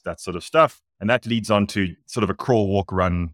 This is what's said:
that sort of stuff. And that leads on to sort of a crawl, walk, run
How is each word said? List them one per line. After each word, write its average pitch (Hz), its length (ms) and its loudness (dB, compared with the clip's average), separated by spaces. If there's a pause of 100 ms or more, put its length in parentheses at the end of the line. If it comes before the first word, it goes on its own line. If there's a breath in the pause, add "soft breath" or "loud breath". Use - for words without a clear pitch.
that 85 160 -10
sort 87 160 -8
of 82 60 -12
stuff. 156 380 2 (200)
And 101 80 -2
that 123 160 0
leads 113 240 -2
on 104 180 4
to 95 280 -2 (100)
sort - 180 -2
of 95 60 0
a 98 60 -2
crawl, 110 320 0
walk, 98 240 -2
run 87 420 0